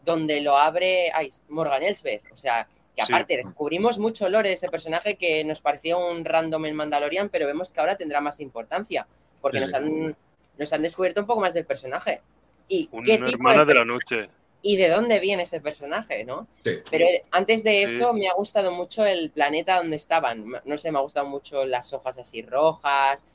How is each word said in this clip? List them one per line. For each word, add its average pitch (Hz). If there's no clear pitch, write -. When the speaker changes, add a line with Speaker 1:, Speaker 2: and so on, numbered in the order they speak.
Speaker 1:
donde 156
lo 143
abre, 175
ay, 151
Morgan 147
Elsbeth, 156
o -
sea, 117
que 113
Speaker 2:
Sí. -
Speaker 1:
aparte 160
descubrimos 180
mucho 214
lore 202
de 185
ese 180
personaje 165
que 156
nos 151
parecía 151
un 170
random 160
en 151
Mandalorian, 151
pero 160
vemos 151
que -
ahora 170
tendrá 147
más 147
importancia, 139
porque 135
Speaker 3:
Sí, 131
Speaker 1:
nos 135
Speaker 3:
sí. 143
Speaker 1:
han, 156
nos 147
han 151
descubierto 180
un 202
poco 226
más 180
del 165
personaje. 156
¿Y 359
Speaker 2:
Una 113
Speaker 1:
qué 220
tipo 123
de 127
Speaker 2:
hermana 131
de 147
la 123
Speaker 1:
pers-, 117
Speaker 2:
noche. 117
Speaker 1:
y 202
de 185
dónde 214
viene 185
ese 170
personaje, 147
no? 147
Speaker 3:
Sí. 101
Speaker 1:
Pero, 160
eh, 175
antes 208
de 202
Speaker 2:
Sí. -
Speaker 1:
eso 240
me 202
ha 185
gustado 196
mucho 180
el 165
planeta 156
donde 165
estaban. 127
M-, 117
no 147
sé, 160
me 143
ha -
gustado 143
mucho 139
las 127
hojas 127
así 117
rojas, 139